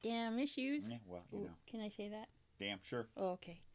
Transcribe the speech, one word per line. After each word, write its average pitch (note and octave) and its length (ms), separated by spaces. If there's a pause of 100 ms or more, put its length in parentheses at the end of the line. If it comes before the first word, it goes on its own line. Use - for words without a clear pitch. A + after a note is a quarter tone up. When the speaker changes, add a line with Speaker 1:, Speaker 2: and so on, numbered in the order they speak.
Speaker 1:
damn A#3 340
issues. C#4+ 500
Speaker 2:
Yeah, A#3 100 (100)
well, B2 240
you G#3+ 80
Speaker 1:
Ooh, - 60
Speaker 2:
know. E2 40 (180)
Speaker 1:
can A3 120
I G#3+ 80
say G#3 220
that? G#3+ 180 (320)
Speaker 2:
Damn, G3 220
sure. A#2+ 340
Speaker 1:
Oh, F#3 140
okay. F3 300 (140)